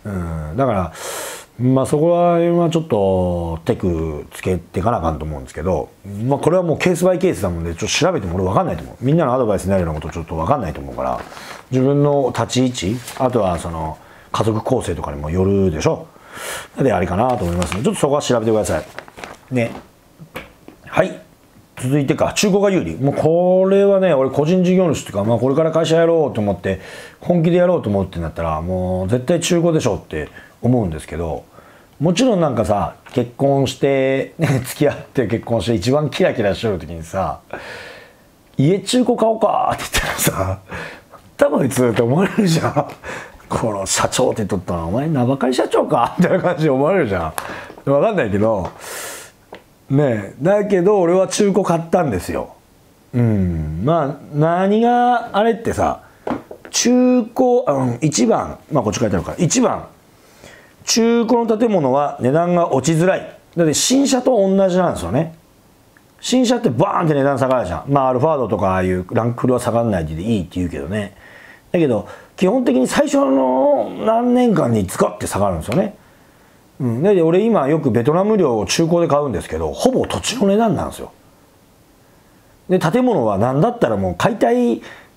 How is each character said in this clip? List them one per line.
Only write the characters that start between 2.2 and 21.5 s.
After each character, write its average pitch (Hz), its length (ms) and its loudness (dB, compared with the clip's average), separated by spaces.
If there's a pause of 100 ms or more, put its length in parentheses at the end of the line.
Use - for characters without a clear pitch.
辺 170 200 2
は 170 120 2
ち 165 80 0
ょ - 20 -2
っ 160 80 -8
と 90 800 0
テ 110 100 0
ク 80 560 -4
つ - 100 -16
け 92 140 -2
て 85 240 -8
か 98 100 0
な 117 80 0
あ - 20 -6
か 82 120 -2
ん 76 60 -6
と 78 60 -8
思 78 120 -8
う 67 40 -10
ん 65 40 -14
で 65 40 -18
す - 60 -20
け 76 80 -10
ど、 82 280 -2 (360)
ま 139 100 0
あ、 - 20 0
こ 156 120 -4
れ 175 60 0
は 190 60 0
も 165 120 -2
う - 40 -6
ケ - 120 0
ー 175 60 0
ス 175 80 -2
バ 185 100 2
イ 175 40 -4
ケ 180 120 0
ー - 40 -2
ス 85 80 -10
な 95 80 -2
も 85 100 -6
ん 82 40 -6
で、 82 100 -6
ち 82 100 -10
ょ - 20 -4
っ 85 40 -4
と - 80 -2
調 156 120 0
べ 160 100 -2
て 98 60 -8
も 82 80 -6
俺 95 100 -2
分 95 100 -2
か 170 100 2
ん - 20 -4
な 120 60 -4
い 85 40 -6
と 69 60 -10
思 65 120 -16
う。 - 60 -20
み 127 120 0
ん 160 40 4
な 165 100 2
の 123 80 0
ア 131 40 2
ド 131 80 0
バ 104 100 0
イ 85 40 -2
ス 82 40 -10
に 92 60 -2
な 98 60 2
る 92 60 2
よ 80 80 -2
う 78 40 -4
な 76 60 -6
こ 82 60 -10
と 80 60 -10
ち 87 60 -10
ょ 82 40 -8
っ - 20 -10
と - 100 -10
分 80 120 -4
か 139 100 2
ん - 60 -4
な 80 80 -6
い - 20 -6
と - 80 -12
思 69 120 -12
う 62 40 -14
か 65 60 -6
ら、 64 180 -4 (500)
自 127 120 0
分 143 200 2
の 143 320 2
立 117 120 -2
ち 127 200 0
位 120 300 -4
置、 123 40 -10 (180)
あ 131 120 0
と 117 100 0
は 90 180 0
そ 85 120 -8
の、 80 280 -8 (340)
家 - 120 0
族 107 180 -2
構 120 200 0
成 90 120 -4
と - 80 -8
か 73 100 -6
に 73 80 -8
も 76 100 -6
よ 90 140 0
る 175 260 2
で 156 100 -4
し - 60 0
ょ。 160 200 -2 (720)
で、 131 140 2
あ 95 60 2
れ 90 80 0
か 87 100 -2
な 123 200 2
と - 80 -4
思 87 80 -2
い 87 40 -2
ま 87 100 -2
す - 80 -6
の 92 60 -6
で、 127 40 -2
ち 180 40 2
ょ 220 40 -2
っ - 20 -4
と - 60 -10
そ 156 80 2
こ 135 60 6
は 143 80 2
調 123 180 2
べ 110 60 -2
て 117 40 2
く 110 60 4
だ 104 80 2
さ 87 160 -2
い。 - 40 -8 (680)
ね。 117 160 0 (1160)
は - 180 0
い。 - 160 -10 (560)